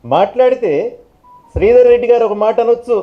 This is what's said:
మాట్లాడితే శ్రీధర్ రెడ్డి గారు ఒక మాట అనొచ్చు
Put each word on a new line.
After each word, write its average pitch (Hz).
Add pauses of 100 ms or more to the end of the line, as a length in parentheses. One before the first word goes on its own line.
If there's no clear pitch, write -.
మాట్లాడితే 202 (800)
శ్రీధర్ 240
రెడ్డి 240
గారు 240
ఒక 208
మాట 226
అనొచ్చు 233